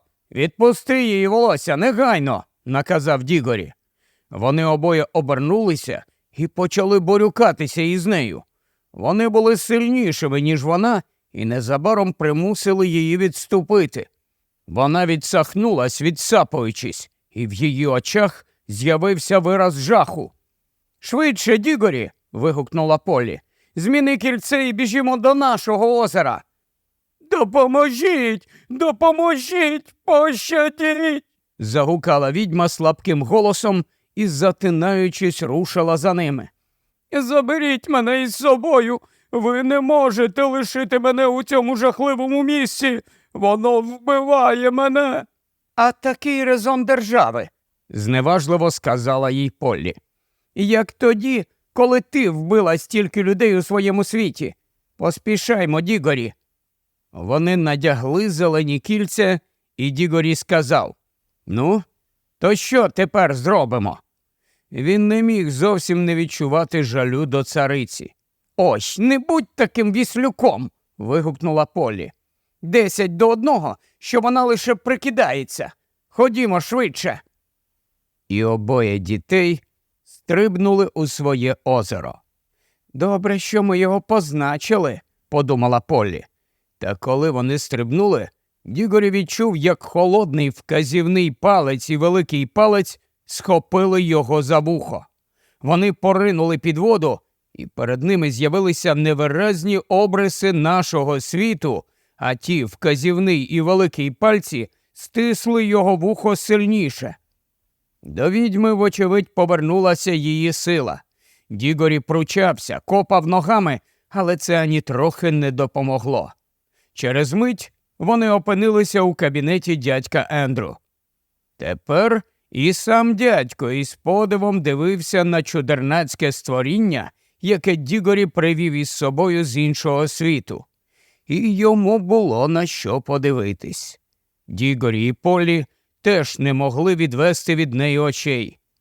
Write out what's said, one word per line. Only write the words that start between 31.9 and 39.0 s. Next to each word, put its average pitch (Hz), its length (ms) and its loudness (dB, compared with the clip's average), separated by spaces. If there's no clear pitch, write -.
відьма 175 360 0
слабким 160 540 0
голосом 202 640 2
і, 208 140 -2
затинаючись, 180 1120 0
рушила 165 540 0
за 180 180 0
ними. 147 340 -4
«Заберіть 285 760 0
мене 262 340 0
із 240 120 -6
собою! 254 640 2